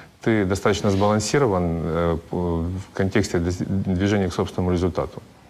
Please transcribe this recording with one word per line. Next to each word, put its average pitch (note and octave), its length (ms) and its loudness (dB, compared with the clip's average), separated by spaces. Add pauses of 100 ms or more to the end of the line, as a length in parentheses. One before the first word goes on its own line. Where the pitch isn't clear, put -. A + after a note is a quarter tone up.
(220)
ты A2 220 2
достаточно G2 460 0
сбалансирован, G#2 720 2 (220)
э, E2 340 0 (120)
п-, F2 60 -4
в F2 580 -4
контексте F#2+ 440 0
дос-, F2+ 280 -2
движения G2 640 0
к E2 60 -6
собственному F#2 380 -2
результату. E2 500 -2 (280)